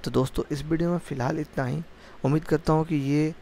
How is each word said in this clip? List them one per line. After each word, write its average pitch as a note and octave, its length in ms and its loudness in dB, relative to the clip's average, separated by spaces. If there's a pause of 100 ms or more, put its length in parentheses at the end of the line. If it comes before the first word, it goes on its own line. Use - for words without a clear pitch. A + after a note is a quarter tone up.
तो C3+ 80 -4
दोस्तों, C3 400 2
इस C#3+ 120 -4
वीडियो D#3+ 280 0
में F3 80 0
फ़िलहाल C#3 400 -2
इतना C#3+ 260 -4
ही। C#3+ 160 -4 (440)
उम्मीद D#3 200 2
करता D#3 280 2
हूँ D#3 120 4
कि E3 100 -2 (100)
ये D3+ 360 2